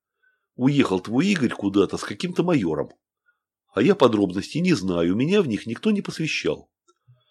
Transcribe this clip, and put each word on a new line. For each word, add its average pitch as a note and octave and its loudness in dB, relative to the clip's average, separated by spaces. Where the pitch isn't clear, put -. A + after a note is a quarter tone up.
«Уехал B2+ 2
твой B2+ 0
Игорь D3 0
куда-то G2 0
с - -8
каким-то F3 -6
майором. F2 -2
А - 2
я F#3 4
подробностей G#2 2
не F#3 4
знаю, F#2 0
меня E3+ 2
в D3 -2
них G#2 -4
никто A2+ -4
не G3 0
посвящал. - -6